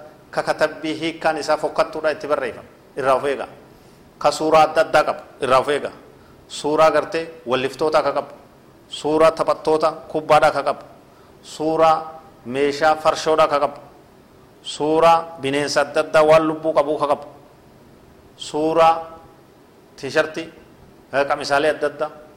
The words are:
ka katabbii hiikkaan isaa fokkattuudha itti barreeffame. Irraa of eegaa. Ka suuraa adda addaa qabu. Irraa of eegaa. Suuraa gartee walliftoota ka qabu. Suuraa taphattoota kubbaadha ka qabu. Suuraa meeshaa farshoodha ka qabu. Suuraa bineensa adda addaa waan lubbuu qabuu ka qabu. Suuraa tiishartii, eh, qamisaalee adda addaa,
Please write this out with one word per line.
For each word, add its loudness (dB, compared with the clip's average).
ka -4
katabbii -4
hiikkaan -4
isaa -2
fokkattuudha -4
itti -8
barreeffame. -6
Irraa 2
of -2
eegaa. -4
Ka 0
suuraa 4
adda 2
addaa 2
qabu. -6
Irraa 4
of 0
eegaa. -4
Suuraa 2
gartee -2
walliftoota 0
ka 0
qabu. -6
Suuraa 2
taphattoota 0
kubbaadha 2
ka -2
qabu. -4
Suuraa 0
meeshaa 0
farshoodha 2
ka 0
qabu. -4
Suuraa 2
bineensa -2
adda -2
addaa 2
waan 6
lubbuu -4
qabuu 0
ka -2
qabu. -2
Suuraa 2
tiishartii, -4
eh, 0
qamisaalee 0
adda -2
addaa, -8